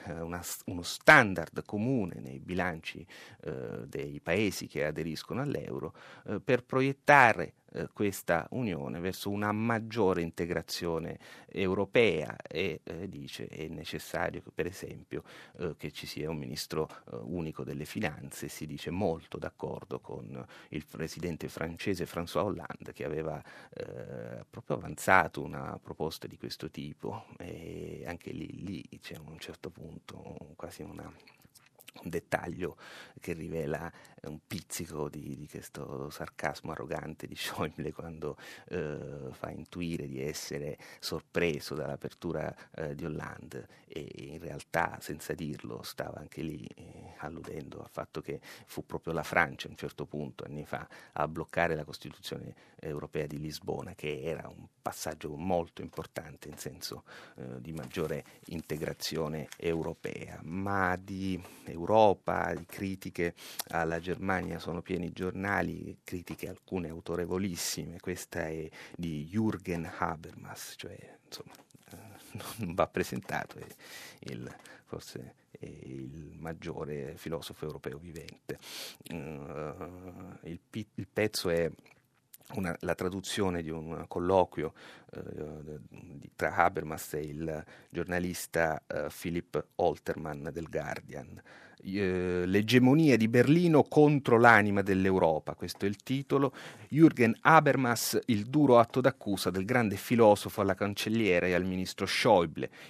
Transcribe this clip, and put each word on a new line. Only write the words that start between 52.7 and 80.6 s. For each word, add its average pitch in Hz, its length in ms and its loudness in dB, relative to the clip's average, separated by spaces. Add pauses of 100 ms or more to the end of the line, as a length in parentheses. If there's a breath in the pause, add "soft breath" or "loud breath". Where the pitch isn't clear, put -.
europea 76 460 -4
di 73 140 -8
Lisbona, 76 540 -6
che 73 280 -4
era 76 260 -4
un - 200 -16 (140)
passaggio 78 540 -6
molto 85 460 -2
importante 76 680 -10
in 73 80 -14
senso, - 460 -10 (320 loud breath)
eh, 64 260 -10
di 76 100 -10
maggiore 76 520 -4 (240 loud breath)
integrazione 78 1000 -4 (100)
europea. - 840 -4
Ma 95 560 2
di 95 420 -4 (240 loud breath)
Europa, 87 880 4
di 85 120 -6
critiche 92 720 -4 (340 loud breath)
alla 82 300 0
Germania 87 580 -2
sono 85 240 -6
pieni 87 260 -4
i 85 60 -6
giornali, 92 920 -2
critiche 85 460 -8
alcune 87 400 -6
autorevolissime. 85 1120 -4
Questa 85 480 -6
è 80 200 -6 (280 loud breath)
di 80 360 -4
Jürgen 92 560 -2 (100)
Habermas, 85 800 -6
cioè, - 220 -14 (280)
insomma, - 280 -16 (380)
eh, 101 460 -16 (200)
<laughs> 110 80 -2
non 85 80 -4
va 87 140 4
presentato, - 720 -4
è - 80 -12 (640 loud breath)
il, 62 200 -8 (340 loud breath)
forse - 500 -12 (160)
è - 140 -16
il 71 720 -12
maggiore 78 800 -8
filosofo - 480 -8
europeo 71 340 -8
vivente. 73 580 -14 (460 loud breath)
Eh, 82 1500 -10
il 82 180 -8